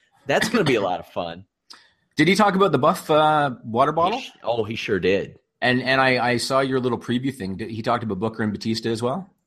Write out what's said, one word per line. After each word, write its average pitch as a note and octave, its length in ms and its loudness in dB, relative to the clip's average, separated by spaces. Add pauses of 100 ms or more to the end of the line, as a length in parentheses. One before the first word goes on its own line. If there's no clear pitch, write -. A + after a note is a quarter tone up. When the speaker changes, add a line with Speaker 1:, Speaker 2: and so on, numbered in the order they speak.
(280)
Speaker 1:
That's F#3 220 0
gonna A3 140 2
be C#3+ 120 2
a G#2+ 60 2
lot F2+ 180 -2
of E2 80 -16
fun. F2 380 -8 (360)
Speaker 2:
<laughs> - 340 -20
Did D#3 120 4
he F#3+ 80 4
talk G3+ 180 4
about F#3+ 180 4
the D3 60 4
Buff, D#3 320 0
uh, D3+ 540 4
water B2+ 280 2
bottle? F3 280 0
Speaker 1:
He - 60 -12
sh-, - 60 -18 (120)
oh, A#2 200 -2
he G#2+ 120 -8
sure G#2+ 240 -2
did. F2+ 400 0 (220)
Speaker 2:
And, B2+ 200 2
and C3 180 0
I, B2+ 320 2
I B2 60 0
saw C3+ 220 0
your C3+ 200 0
little A#2+ 200 -2
preview B2 340 -4
thing. F#2+ 240 -8
Did, A2 140 -10
he A2 100 -8
talked A#2 220 0
about G2+ 160 -4
Booker A2 240 -4
and G#2+ 80 0
Batista A2 380 -4
as A2+ 120 -4
well? C#3+ 320 -4 (140)